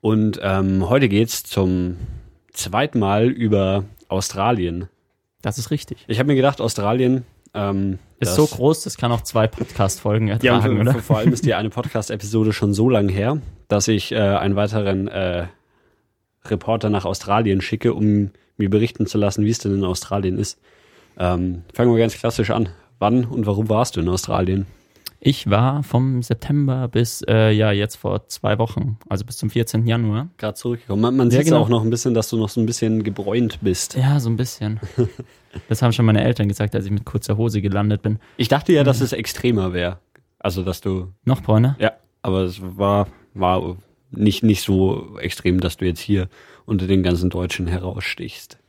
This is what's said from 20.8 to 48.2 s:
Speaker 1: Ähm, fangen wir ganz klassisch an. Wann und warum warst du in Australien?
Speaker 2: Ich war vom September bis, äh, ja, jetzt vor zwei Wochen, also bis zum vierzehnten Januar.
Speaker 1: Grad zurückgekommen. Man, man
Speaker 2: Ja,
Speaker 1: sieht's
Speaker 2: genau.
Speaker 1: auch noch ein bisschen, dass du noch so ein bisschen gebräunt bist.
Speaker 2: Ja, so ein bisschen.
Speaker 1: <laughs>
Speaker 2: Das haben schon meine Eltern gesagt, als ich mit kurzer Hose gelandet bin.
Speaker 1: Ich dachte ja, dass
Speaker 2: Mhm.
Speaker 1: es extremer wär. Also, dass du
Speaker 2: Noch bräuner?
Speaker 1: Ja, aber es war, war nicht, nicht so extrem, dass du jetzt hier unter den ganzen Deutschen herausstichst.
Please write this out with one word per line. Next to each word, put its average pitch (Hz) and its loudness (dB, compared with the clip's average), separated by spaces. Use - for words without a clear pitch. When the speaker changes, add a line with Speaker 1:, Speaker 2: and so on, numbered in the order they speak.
Speaker 1:
Ähm, 90 -2
fangen 120 4
wir 113 4
ganz 113 2
klassisch 110 -2
an. 110 0
Wann 117 2
und 113 -4
warum 104 0
warst 110 0
du 85 -2
in 85 0
Australien? 95 -2
Speaker 2:
Ich - 0
war 131 2
vom 131 0
September 131 -2
bis, 120 -2
äh, 110 4
ja, 107 4
jetzt 101 -2
vor 98 -4
zwei - -2
Wochen, 113 -4
also 98 -4
bis - -12
zum 107 -4
vierzehnten 113 0
Januar. 113 0
Speaker 1:
Grad 107 -6
zurückgekommen. 117 -4
Man, 123 2
man 123 4
Speaker 2:
Ja, 123 6
Speaker 1:
sieht's 147 4
Speaker 2:
genau. 156 6
Speaker 1:
auch 110 2
noch 113 4
ein 113 2
bisschen, 120 0
dass 113 0
du 120 -2
noch 107 0
so - -4
ein 113 2
bisschen 110 0
gebräunt 107 -2
bist. 95 -2
Speaker 2:
Ja, 139 2
so 117 -2
ein 117 0
bisschen. 110 -4
Speaker 1:
<laughs> 123 2
Speaker 2:
Das 113 0
haben 120 4
schon 120 2
meine 107 4
Eltern 120 0
gesagt, 104 -2
als 101 -2
ich 98 -4
mit 104 -2
kurzer - -4
Hose 107 0
gelandet 101 0
bin. 107 -2
Speaker 1:
Ich 120 -2
dachte 143 2
ja, 151 6
dass 131 4
Speaker 2:
Mhm. 135 2
Speaker 1:
es - -4
extremer 104 -2
wär. 87 -4
Also, 92 -4
dass 92 -4
du 95 -6
Speaker 2:
Noch 127 0
bräuner? 117 4
Speaker 1:
Ja, - 0
aber 95 -2
es 92 -4
war, 98 0
war 90 0
nicht, 104 2
nicht 107 4
so - 0
extrem, - -2
dass 87 -4
du 95 -4
jetzt 85 -2
hier 95 0
unter 92 -2
den 95 2
ganzen 90 0
Deutschen 90 -6
herausstichst. - -8